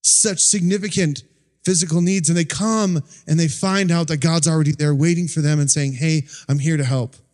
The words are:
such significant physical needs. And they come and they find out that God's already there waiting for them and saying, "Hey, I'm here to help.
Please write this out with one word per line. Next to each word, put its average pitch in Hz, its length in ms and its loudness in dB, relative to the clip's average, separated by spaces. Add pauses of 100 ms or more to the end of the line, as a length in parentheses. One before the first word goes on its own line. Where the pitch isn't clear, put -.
such - 360 2
significant 185 840 0 (400)
physical 170 360 0
needs. 180 300 0
And 170 80 2
they 170 80 2
come 196 560 -2 (260)
and 160 120 2
they 165 80 2
find 190 420 0
out 170 200 0
that 156 80 -2
God's 160 300 0
already 156 240 2
there 147 220 0
waiting 170 340 2
for 160 140 -4
them 151 180 2
and 143 120 0
saying, 139 220 -2
"Hey, 151 340 -2 (200)
I'm 139 120 0
here 156 180 0
to 139 80 -2
help. 127 300 -4 (180)